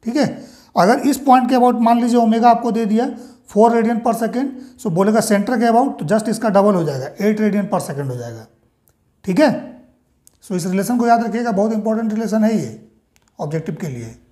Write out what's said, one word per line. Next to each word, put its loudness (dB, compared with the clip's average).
ठीक -4
है। 2
अगर 4
इस 0
पॉइंट 4
के 2
about 2
मान 2
लीजिए 2
ओमेगा 4
आपको 2
दे -2
दिया 0
four 6
radian 0
per 0
second, -4
so -4
बोलेगा 2
सेंटर 0
के 2
about, 2
तो -8
just 0
इसका -2
डबल 4
हो 0
जाएगा, -6
eight 0
radian 0
per 0
second -6
हो -6
जाएगा, -12
ठीक 0
है। 6
So -6
इस -4
रिलेशन -2
को 0
याद 4
रखिएगा, -4
बहुत 0
इंपॉर्टेंट -2
रिलेशन 0
है 2
ये -6
ऑब्जेक्टिव -8
के -8
लिए। -12